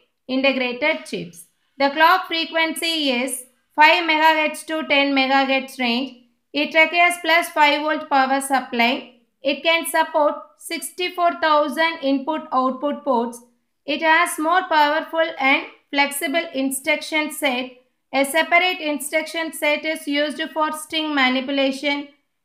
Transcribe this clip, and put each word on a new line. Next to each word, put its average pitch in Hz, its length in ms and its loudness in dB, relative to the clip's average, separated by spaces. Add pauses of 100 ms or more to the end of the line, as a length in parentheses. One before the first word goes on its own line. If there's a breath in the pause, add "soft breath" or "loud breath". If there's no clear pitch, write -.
(280)
integrated 262 800 0
chips. 175 400 -12 (320)
The 277 120 2
clock 339 360 4
frequency 320 840 -2
is 254 340 -4 (300)
five 330 300 6
megahertz 311 640 2
to 311 200 -4
ten 277 280 2
megahertz 269 640 0
range. 247 480 -4 (260)
It 294 220 -2
requires 339 480 4
plus 330 260 2
five 294 320 4
volt 302 300 -4
power 269 320 2
supply. 254 720 -2 (260)
It 285 220 -4
can 330 240 0
support 320 480 0 (240)
sixty-four 349 840 -4
thousand 311 640 2
input-output 277 1000 -2
ports. 240 380 -2 (460)
It 294 160 -4
has 330 360 2
more 349 300 2
powerful 311 580 2 (120)
and 285 260 2 (260)
flexible 285 600 -2
instruction 302 800 -2
set. 254 400 -4 (420)
A 277 140 2
separate 339 540 2
instruction 311 760 -4
set 294 320 -2
is 311 200 -6
used 294 360 -2 (100)
for 311 200 0
string 311 420 -6
manipulation. 277 920 0 (360)